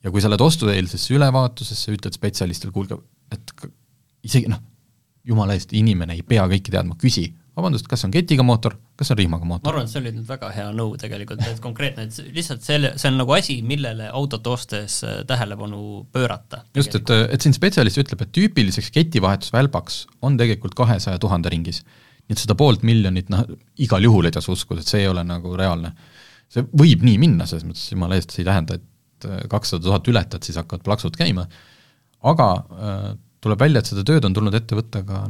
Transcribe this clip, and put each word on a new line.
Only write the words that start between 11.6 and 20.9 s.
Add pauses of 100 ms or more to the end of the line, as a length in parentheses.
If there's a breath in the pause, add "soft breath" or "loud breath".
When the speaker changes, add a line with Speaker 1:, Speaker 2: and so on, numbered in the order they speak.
Speaker 2:
konkreetne,
et
see,
lihtsalt
selle,
see
on
nagu
asi,
millele
autot
ostes,
äh,
tähelepanu (100)
pöörata (100)
Speaker 1:
Just,
et,
Speaker 2:
tegelikult.
Speaker 1:
et
siin
spetsialist
ütleb,
et
tüüpiliseks
ketivahetusvälbaks (160)
on
tegelikult
kahesaja